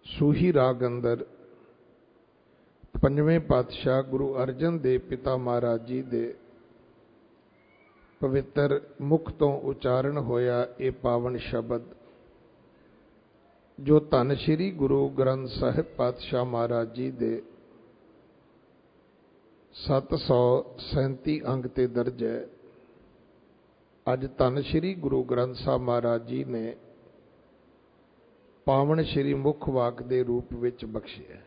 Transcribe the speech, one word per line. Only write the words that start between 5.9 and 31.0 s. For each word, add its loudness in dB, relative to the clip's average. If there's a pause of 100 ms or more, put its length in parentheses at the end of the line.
ਦੇ -4 (1900)
ਪਵਿੱਤਰ 0 (200)
ਮੁਖ 0
ਤੋਂ 0
ਉਚਾਰਨ 0
ਹੋਇਆ 0 (120)
ਇਹ 0
ਪਾਵਨ -2
ਸ਼ਬਦ, -4 (2000)
ਜੋ 6
ਧੰਨ 2
ਸ਼੍ਰੀ 0
ਗੁਰੂ 2
ਗ੍ਰੰਥ 0
ਸਾਹਿਬ 0
ਪਾਤਸ਼ਾਹ -4
ਮਹਾਰਾਜ -2
ਜੀ -6
ਦੇ -4 (2250)
ਸੱਤ 0
ਸੌ 4 (140)
ਸੈਂਤੀ -2
ਅੰਗ -4
ਤੇ 0
ਦਰਜ -4
ਹੈ। -4 (1700)
ਅੱਜ -6
ਧੰਨ 2
ਸ਼੍ਰੀ -2
ਗੁਰੂ -2
ਗ੍ਰੰਥ 0
ਸਾਹਿਬ 0
ਮਹਾਰਾਜ 0
ਜੀ -4
ਨੇ -6 (1900)
ਪਾਵਨ 4
ਸ਼੍ਰੀ 0
ਮੁਖ -2
ਵਾਕ 0
ਦੇ 0
ਰੂਪ -2
ਵਿੱਚ -4
ਬਖਸ਼ਿਆ। -12